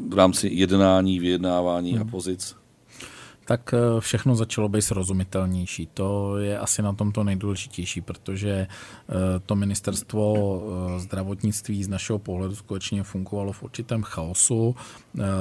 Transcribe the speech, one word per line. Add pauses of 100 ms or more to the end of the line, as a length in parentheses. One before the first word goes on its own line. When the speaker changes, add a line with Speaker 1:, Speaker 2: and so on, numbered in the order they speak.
Speaker 1:
v
rámci
jednání,
vyjednávání
a
Speaker 2:
Hmm.
Speaker 1:
pozic? (920)
Speaker 2:
Tak,
eh, (240)
všechno
začalo
být
srozumitelnější.
To
je
asi
na
tom
to
nejdůležitější,
protože,
eh, (800)
to
ministerstvo, (340)
eh,
zdravotnictví
z
našeho
pohledu
skutečně
fungovalo
v
určitém
chaosu. (420)
Eh, (200)